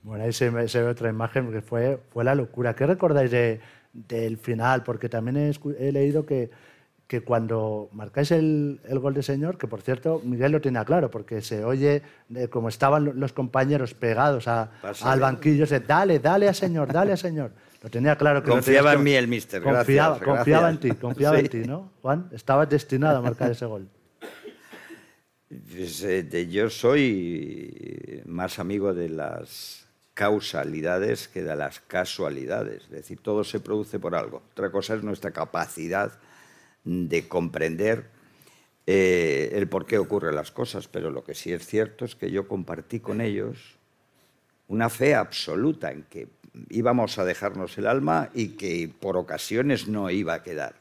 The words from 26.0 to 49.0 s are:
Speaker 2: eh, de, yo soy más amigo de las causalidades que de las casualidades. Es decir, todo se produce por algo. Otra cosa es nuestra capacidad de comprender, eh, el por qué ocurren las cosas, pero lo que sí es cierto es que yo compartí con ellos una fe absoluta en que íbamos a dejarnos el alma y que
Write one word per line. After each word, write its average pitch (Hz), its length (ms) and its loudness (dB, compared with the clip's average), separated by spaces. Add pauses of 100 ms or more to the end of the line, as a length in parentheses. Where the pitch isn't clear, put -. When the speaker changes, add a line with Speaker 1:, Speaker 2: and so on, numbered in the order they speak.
Speaker 2:
eh, 95 220 0
de, 87 240 -4
yo 104 220 0
soy 87 1600 -2
más 87 320 -6
amigo 98 360 -2
de 87 140 -4
las 80 800 -10 (280)
causalidades 90 1120 -2
que 92 140 -10
de 78 120 -6
las 73 260 -6
casualidades. 80 1040 -6
Es - 60 -20
decir, - 320 -16
todo 104 220 0
se 101 160 -6
produce 107 380 -6
por 87 160 -4
algo. 55 280 -4 (100)
Otra 98 200 -4
cosa 98 220 -2
es 107 100 -6
nuestra 98 260 -6
capacidad 85 840 -4 (720)
de 85 440 -2
comprender, 85 800 -2 (800)
eh, 90 680 4
el 98 140 0
por 95 180 -4
qué 110 120 0
ocurren 90 360 0
las 76 160 -6
cosas, - 380 -8
pero 85 220 -6
lo 67 140 -10
que - 100 -12
sí - 180 -8
es 85 140 -6
cierto 110 380 -2
es 120 120 -10
que 90 140 -6
yo 98 180 -2
compartí 87 520 -8
con 104 200 -4
ellos 110 560 -6 (920)
una 113 200 0
fe 135 260 2
absoluta 82 800 -2
en 76 120 -14
que - 240 -16 (420)
íbamos 117 480 0
a 95 60 0
dejarnos 95 540 -4
el 104 80 -2
alma 143 480 0
y 107 160 -4
que 85 400 -6 (100)